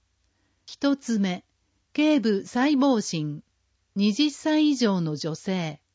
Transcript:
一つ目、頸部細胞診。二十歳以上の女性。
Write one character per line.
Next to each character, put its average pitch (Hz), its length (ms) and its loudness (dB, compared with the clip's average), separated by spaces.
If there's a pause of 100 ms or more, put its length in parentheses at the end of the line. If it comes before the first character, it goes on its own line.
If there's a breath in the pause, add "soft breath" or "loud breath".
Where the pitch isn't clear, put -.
(680)
一 285 280 0
つ 233 220 -4
目、 190 280 -2 (480)
頸 302 260 4
部 202 260 0
細 254 260 0
胞 262 300 2
診。 151 400 -6 (540)
二 208 180 2
十 294 160 2
歳 302 400 0
以 285 60 2
上 202 260 2
の 156 140 -2
女 151 180 -6
性。 165 480 -6 (140)